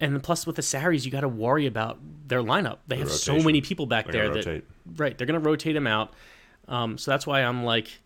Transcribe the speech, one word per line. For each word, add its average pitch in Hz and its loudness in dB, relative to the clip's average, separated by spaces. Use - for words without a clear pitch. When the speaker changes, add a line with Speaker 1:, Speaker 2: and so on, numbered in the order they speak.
Speaker 1:
and 143 0
then 135 -2
plus 165 -2
with 160 -4
the 156 -4
Saris, 143 0
you 131 -6
gotta 139 -2
worry 123 2
about 113 -4
their 123 2
lineup. 127 0
They 127 -4
Speaker 2:
The 143 -4
Speaker 1:
have 139 -2
so - 0
Speaker 2:
rotation. 160 6
Speaker 1:
many 156 6
people 151 -2
back 113 0
Speaker 2:
They're - -6
Speaker 1:
there 107 2
Speaker 2:
gonna 87 -2
Speaker 1:
that 90 -6
Speaker 2:
rotate. 80 -4
Speaker 1:
right, 151 -2
they're 123 -4
gonna 160 2
rotate 151 2
him 143 0
out. 107 0
Um, 117 -2
so - -4
that's 143 0
why 139 2
I'm 123 0
like 113 2